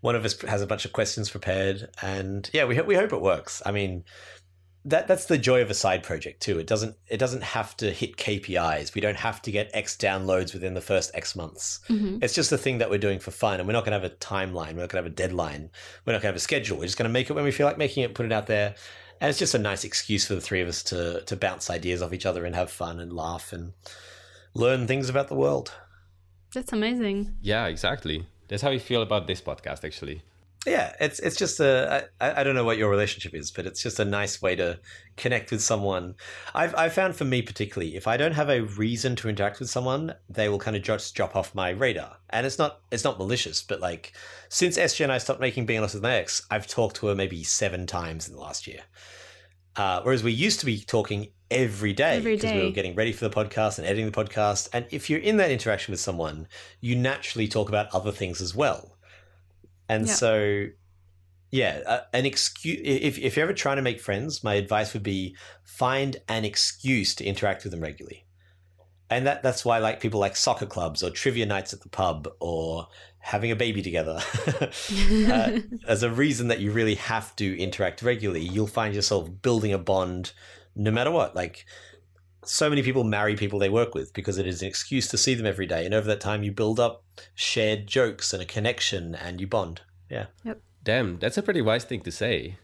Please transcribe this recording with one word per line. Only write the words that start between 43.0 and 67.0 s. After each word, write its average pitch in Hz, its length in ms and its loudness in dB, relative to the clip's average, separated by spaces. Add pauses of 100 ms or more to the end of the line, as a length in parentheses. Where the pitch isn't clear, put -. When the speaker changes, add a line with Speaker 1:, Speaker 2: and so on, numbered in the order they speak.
Speaker 1:
not - 140 2
malicious, 107 440 -2
but, - 180 -4
like, 87 320 -6 (380)
since 175 260 2
S 165 200 2
J 156 80 2
and 135 80 4
I 127 60 2
stopped 123 220 -2
making 127 240 0
Being 113 140 2
Honest 107 160 0
with 101 80 -4
My 120 140 2
Ex, - 340 -2
I've 107 160 -2
talked - 300 0
to - 100 -2
her 101 80 4
maybe 90 300 -2
seven 92 420 -2
times 82 420 -6
in - 60 -16
the 69 60 -16
last - 260 -10
year. - 140 -14 (960)
Uh, 95 260 2
whereas 123 220 4
we 120 80 4
used 180 280 2
to 151 60 -2
be 107 140 0
talking 104 480 0 (220)
every 107 420 2
day 139 240 4
Speaker 2:
Every 220 200 2
Speaker 1:
'cause 220 160 0
we 208 60 2
were 190 80 2
Speaker 2:
day. - 60 0
Speaker 1:
getting 92 220 -2
ready 110 180 2
for 113 160 -2
the 104 60 -4
podcast 107 440 0
and 80 80 -6
editing 107 240 0
the - 20 -10 (120)
podcast. 104 500 0
And 127 160 -2
if 147 180 -6
you're 160 120 2
in 214 180 4
that 185 120 6
interaction 110 420 0
with 90 80 -4
someone, 82 480 -4 (320)
you 120 160 0
naturally 123 520 0
talk 107 200 0
about 104 260 2
other 95 180 0
things 90 280 -4
as 90 140 -6
well. 120 440 0 (920)
And 110 180 2
Speaker 2:
Yeah. 110 80 0
Speaker 1:
so, 104 520 4 (840)
yeah, 95 360 2
uh, 120 140 2 (120)
an 127 120 2
excu-, - 600 -2
if, 139 340 2
if 131 180 0
you're 151 80 4
ever 185 80 0
trying 139 240 0
to 139 60 0
make 120 180 -2
friends, 117 440 -4
my 107 100 2
advice 104 380 2
would 107 100 -4
be 95 340 -2 (280)
find 135 520 0 (120)
an 110 160 0
excuse 107 720 0